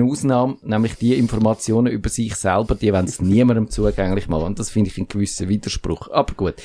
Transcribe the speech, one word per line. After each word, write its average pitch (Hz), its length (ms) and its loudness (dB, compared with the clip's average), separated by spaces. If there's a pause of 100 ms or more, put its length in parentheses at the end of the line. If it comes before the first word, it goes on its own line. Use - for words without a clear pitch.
Ausnahme, 135 580 0
nämlich 110 340 -2
die 120 200 2
Informationen 113 760 2
über 113 180 -2
sich 110 260 -4
selber, 101 400 0
die 104 160 0
wollen 92 140 2
es - 160 -4
<laughs> - 0 -
niemandem 113 480 4
zugänglich 101 580 0
machen. 80 200 -2
Und 101 120 -6
das 107 100 -6
finde 104 200 2
ich - 80 -12
einen 95 100 -4
gewissen 98 400 -4
Widerspruch. - 640 -4
Aber - 220 0
gut. 90 320 -2